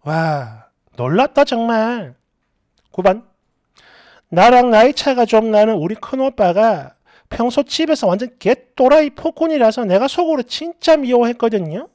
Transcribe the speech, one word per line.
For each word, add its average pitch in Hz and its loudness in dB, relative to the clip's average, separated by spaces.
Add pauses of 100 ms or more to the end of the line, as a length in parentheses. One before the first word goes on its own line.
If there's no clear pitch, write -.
와, 147 -6 (320)
놀랍다 208 0
정말. 226 -4 (760)
구 180 -8
번. 202 0 (1040)
나랑 240 4
나이 233 4
차가 247 0
좀 220 0
나는 214 2
우리 175 -4
큰오빠가 214 -2 (340)
평소 247 -2
집에서 311 -2
완전 208 -2 (100)
개또라이 285 0
폭군이라서 294 -2
내가 202 0
속으로 320 -2
진짜 320 -2
미워했거든요. 233 -2